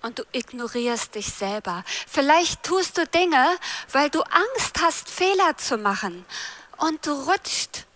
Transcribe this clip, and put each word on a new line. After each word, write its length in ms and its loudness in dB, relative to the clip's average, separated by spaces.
Und 160 -10
du 140 -8
ignorierst 800 -4
dich 180 -6
selber. 500 -4
Vielleicht 560 4
tust 360 0
du 80 2
Dinge, 500 4
weil 200 2
du 100 0
Angst 640 0
hast, 260 0
Fehler 480 2
zu 220 -2
machen. 480 -2
Und 300 -2
du 60 0
rutscht. 840 -2